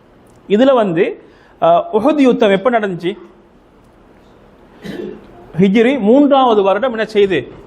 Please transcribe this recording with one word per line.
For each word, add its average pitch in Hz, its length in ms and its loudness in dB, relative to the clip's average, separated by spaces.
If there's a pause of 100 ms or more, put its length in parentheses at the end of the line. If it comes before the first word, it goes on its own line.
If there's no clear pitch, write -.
(480)
இதுல 254 260 2
வந்து 214 480 -2 (380)
அஹ், 170 220 2 (100)
உஹது 269 280 0
யுத்தம் 233 300 2
எப்ப 196 200 0
நடந்துச்சு? 202 420 -4 (2500)
ஹிஜ்ரி 226 420 2
மூன்றாவது 254 640 2
வருடம் 202 280 -2
என்ன 220 140 -6
செய்து? 196 440 -2 (180)